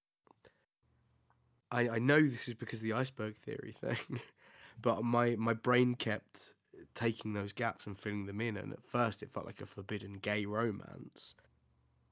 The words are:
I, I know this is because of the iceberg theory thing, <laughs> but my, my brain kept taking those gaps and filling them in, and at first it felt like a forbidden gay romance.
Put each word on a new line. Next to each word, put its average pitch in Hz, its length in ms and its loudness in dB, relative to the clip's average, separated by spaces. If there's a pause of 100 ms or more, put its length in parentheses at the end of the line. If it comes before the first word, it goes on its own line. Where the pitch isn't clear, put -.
(1700)
I, 120 180 4
I 117 100 0
know 143 220 8
this 127 280 2
is 117 60 -6
because 110 240 -6
of 110 40 -4
the 110 100 0
iceberg 110 440 -2
theory - 340 -8
thing, - 480 -4 (300)
<laughs> - 320 -20
but 113 220 2
my, 120 340 4
my 113 160 2
brain 123 420 4
kept - 600 -4 (380)
taking 113 380 0
those 101 220 -2
gaps 113 340 -4
and 101 100 -8
filling 104 280 -4
them 101 160 -4
in, 110 160 0
and 104 160 -6
at - 100 -14
first 117 400 0
it - 80 -12
felt - 140 -4
like - 160 -12
a 98 40 -6
forbidden 101 500 -8
gay 104 300 -2
romance. 104 920 -4 (760)